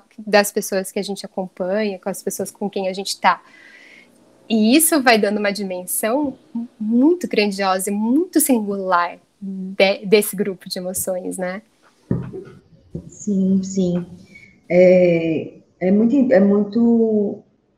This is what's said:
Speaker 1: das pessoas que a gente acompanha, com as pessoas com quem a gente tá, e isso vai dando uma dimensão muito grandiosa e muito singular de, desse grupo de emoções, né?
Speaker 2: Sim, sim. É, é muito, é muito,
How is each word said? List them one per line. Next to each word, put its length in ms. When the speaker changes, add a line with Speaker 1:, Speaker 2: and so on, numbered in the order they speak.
Speaker 1:
das 360
pessoas 400
que 80
a 20
gente 240
acompanha, 720
com 100
as 140
pessoas 280
com 200
quem 180
a 40
gente 280
tá, 220
e 280
isso 260
vai 160
dando 200
uma 120
dimensão 880
muito 480
grandiosa 640
e 20
muito 480
singular 760
de, 680
desse 300
grupo 320
de 100
emoções, 580
né? 260
Speaker 2:
Sim, 540
sim. 440
É, 880
é 100
muito, 420
é 80
muito, 1000